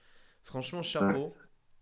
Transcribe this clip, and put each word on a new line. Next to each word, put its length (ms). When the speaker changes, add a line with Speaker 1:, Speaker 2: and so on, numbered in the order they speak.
Speaker 1:
Franchement, 400
chapeau. 440
Speaker 2:
Ouais. 40